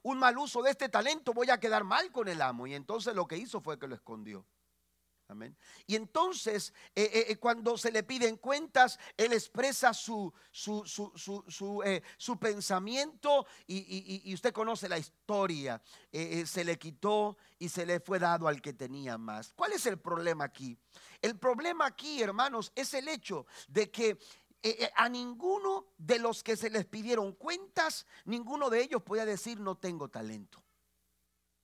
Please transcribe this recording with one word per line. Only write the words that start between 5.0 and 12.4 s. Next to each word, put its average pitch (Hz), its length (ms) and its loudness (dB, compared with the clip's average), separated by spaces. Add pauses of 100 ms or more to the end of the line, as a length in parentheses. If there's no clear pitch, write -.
Amén. 110 300 -16 (300)
Y 202 80 0
entonces, 220 760 -2 (220)
eh, 208 180 4
eh, 220 180 4
eh, 214 80 -2
cuando 233 420 2
se 233 120 0
le 220 120 2
piden 233 340 2
cuentas, 269 640 4 (180)
él 233 160 4
expresa 240 580 4
su, 208 400 -4 (200)
su, 214 340 -6
su, 202 300 -8
su, 196 320 -10
su, 202 340 -6
eh, 190 220 0 (120)
su - 220 -4
pensamiento 233 1080 2 (180)